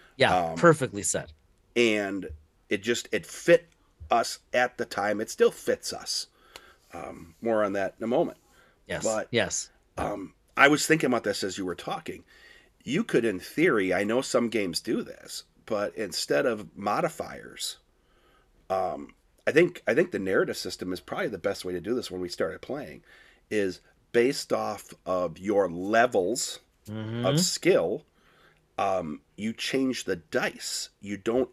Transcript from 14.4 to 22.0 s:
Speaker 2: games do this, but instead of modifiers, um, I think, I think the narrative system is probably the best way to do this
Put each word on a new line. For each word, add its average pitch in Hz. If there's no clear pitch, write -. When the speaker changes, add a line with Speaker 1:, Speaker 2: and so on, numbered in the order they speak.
Speaker 2:
games 101
do 180
this, -
but 101
instead 143
of 107
modifiers, 92
um, 85
I -
think, 165
I -
think 165
the 98
narrative 107
system 92
is 87
probably 180
the 107
best 95
way 92
to 90
do 98
this 120